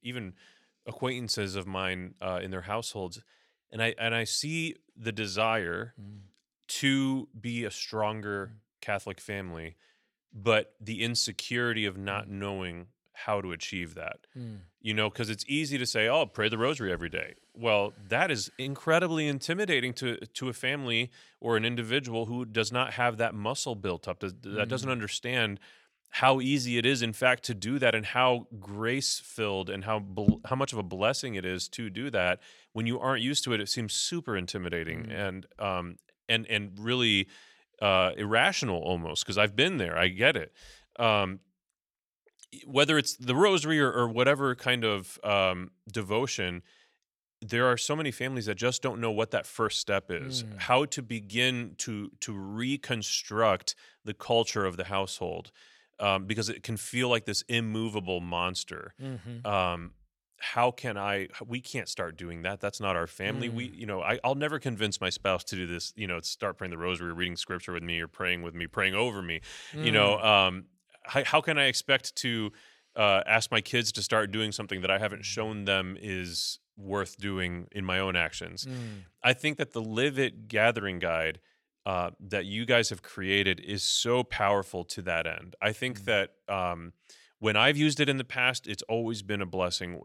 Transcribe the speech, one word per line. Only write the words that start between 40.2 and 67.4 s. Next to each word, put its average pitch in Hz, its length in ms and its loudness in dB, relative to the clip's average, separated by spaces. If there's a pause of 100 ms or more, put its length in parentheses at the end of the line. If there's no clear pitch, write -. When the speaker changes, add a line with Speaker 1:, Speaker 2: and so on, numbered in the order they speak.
Speaker 1:
it. 82 160 -6 (460)
Um, 101 420 4 (1300)
whether 143 340 4
it's - 160 0
the 123 200 0
rosary 160 440 6
or, 135 120 6
or 120 160 4
whatever 127 460 4
kind 123 320 0
of, 101 380 -2
um, 92 480 2 (200)
devotion, 101 720 -2 (800)
there 117 240 2
are 123 120 4
so 147 180 -2
many 151 160 -2
families 127 340 -4
that 104 100 -2
just 120 280 0
don't 117 180 -2
know 117 80 0
what 110 220 0
that - 160 0
first - 320 0
step 98 320 0
is, 127 320 -4
Speaker 2:
Mm. 107 160 -10
Speaker 1:
how 127 260 4
to 143 160 -6
begin 117 800 -2
to, 104 400 -6
to 107 180 -8
reconstruct 110 1400 0 (320)
the 107 80 -6
culture 117 520 2
of 90 120 -2
the 92 80 -2
household, 92 640 -4 (480)
um, 98 260 2
because 107 220 -2
it 110 160 -8
can 110 140 -6
feel 123 320 -2
like 117 160 2
this 104 180 -2
immovable 107 800 -2
monster. 87 800 -4
Speaker 2:
Mm-hmm. 120 460 -10
Speaker 1:
Um, 87 460 0 (440)
how 123 340 2
can 120 260 -6
I, 101 320 0 (160)
we 120 140 -6
can't 123 300 -8
start 82 280 -6
doing 85 260 -8
that. 98 160 -4
That's 101 200 -4
not 98 160 0
our 85 120 0
family. 110 420 -4
We, 120 200 -6
Speaker 2:
Mm. - 80 -16
Speaker 1:
you 117 100 -10
know, 95 160 -4
I, 104 200 0
I'll 131 120 2
never 151 240 -2
convince 107 420 -2
my 92 80 0
spouse 92 360 0
to - 100 -8
do 90 100 -4
this, 85 300 -6
you 107 100 -6
know, 90 140 -4
to 78 80 -8
start 98 300 -4
praying 92 140 -8
the 82 60 -8
rosary, 85 360 -2
reading 87 240 -4
scripture 90 360 -6